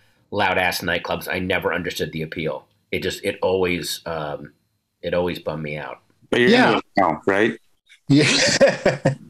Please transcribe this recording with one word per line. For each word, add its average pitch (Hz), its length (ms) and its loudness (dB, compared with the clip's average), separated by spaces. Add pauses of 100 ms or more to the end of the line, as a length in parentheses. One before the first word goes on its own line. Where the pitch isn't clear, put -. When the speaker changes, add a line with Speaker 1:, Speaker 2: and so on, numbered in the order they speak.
(300)
Speaker 1:
loud 98 280 0
ass 90 220 0
nightclubs. 87 500 -4
I 90 100 -2
never 92 340 -2
understood 85 380 -4
the 80 100 -6
appeal. 78 420 -6 (260)
It 90 120 -4
just, 90 200 -6
it - 200 -6
always, 90 640 -2
um, 76 460 -8 (500)
it 85 120 -4
always 87 240 0
bummed 80 240 -8
me 76 140 -8
out. 65 240 -12 (300)
Speaker 2:
But 127 100 2
you're 123 100 6
Speaker 3:
Yeah. 233 180 6
Speaker 2:
into 104 100 2
it - 60 -8 (120)
now, 82 300 2
right? 107 320 2 (500)
Speaker 3:
Yeah. 143 160 6
<laughs> - 920 2 (160)